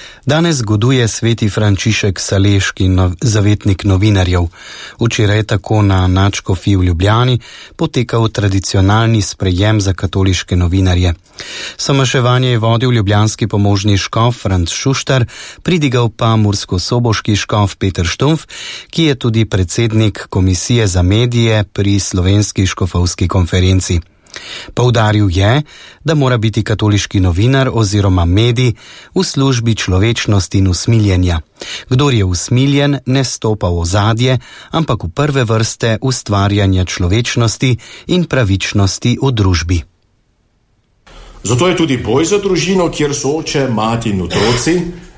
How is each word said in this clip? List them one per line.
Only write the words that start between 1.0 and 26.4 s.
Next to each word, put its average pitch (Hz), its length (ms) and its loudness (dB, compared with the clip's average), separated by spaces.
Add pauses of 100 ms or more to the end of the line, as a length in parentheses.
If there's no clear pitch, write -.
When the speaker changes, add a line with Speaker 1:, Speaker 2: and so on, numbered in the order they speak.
Speaker 1:
sveti 117 420 0
Frančišek 104 720 0
Saleški, 98 680 0
no-, 92 340 2
zavetnik 104 640 0
novinarjev. 92 580 2 (580)
Včeraj 107 380 2
je 110 60 0
tako 110 380 0
na 95 260 4
nadškofiji 98 680 0
v 92 80 2
Ljubljani 104 560 2 (360)
potekal 120 540 -2
tradicionalni 101 920 0
sprejem 98 600 0
za 95 120 0
katoliške 95 600 -2
novinarje. 90 580 2 (640)
Somaševanje 127 720 0
je 120 80 2
vodil 113 340 2
ljubljanski 107 560 0
pomožni 101 500 0
škof 117 440 -2
Franc 90 300 0
Šuštar, 131 540 -2 (380)
pridigal 127 460 0
pa 113 260 -2
murskosoboški 104 1000 0
škof 104 400 0
Peter 95 300 -2
Štumpf, 147 400 -2 (440)
ki 165 140 -2
je 147 120 2
tudi 113 300 0
predsednik 107 840 0
Komisije 98 580 2
za 90 140 0
medije 110 640 2
pri 101 360 -2
Slovenski 98 680 0
škofovski 90 640 -2
konferenci. 92 720 0 (720)
Poudaril 107 580 2
je, 101 300 2 (420)
da 160 120 0
mora 131 220 2
biti 110 260 0